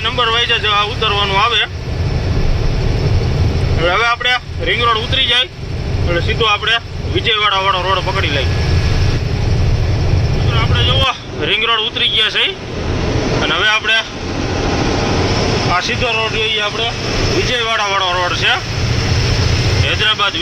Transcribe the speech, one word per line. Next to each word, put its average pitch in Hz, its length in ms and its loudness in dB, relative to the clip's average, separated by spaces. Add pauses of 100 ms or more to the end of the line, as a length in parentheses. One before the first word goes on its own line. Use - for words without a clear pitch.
નંબર 240 300 0
વાઇઝ 233 280 0
જ 202 40 -2
આ 208 260 2
ઉતરવાનું 202 500 0
આવે. 220 180 2 (2250)
એટલે 175 200 2
હવે 220 140 2
આપણે 240 240 0 (360)
રિંગ 214 180 0
રોડ 226 200 2
ઉતરી 262 260 0
જાય 254 160 2 (580)
એટલે 170 160 0
સીધો 226 260 0
આપણે 208 280 0 (380)
વિજયવાડા 208 500 0
વાળો 190 220 2
રોડ 190 200 2
પકડી 185 300 -2
લઈએ. 135 140 0 (1900)
મિત્રો, - 260 2
આપણે - 260 2
જુઓ 262 220 2 (400)
રિંગ 208 200 0
રોડ 220 180 0
ઉતરી 240 260 -2
ગયા 214 220 0
છે 226 80 2 (960)
અને 151 120 0
હવે 190 200 2
આપણે 220 240 2 (1800)
આ 180 80 2
સીધો 240 300 -2
રોડ 220 260 -2
જોઈએ 220 240 -2
આપણે 214 260 -4 (480)
વિજયવાડા 226 560 0
વાળો 190 160 0 (100)
રોડ 175 240 0
છે, 214 100 2 (1300)
હૈદરાબાદ 202 580 0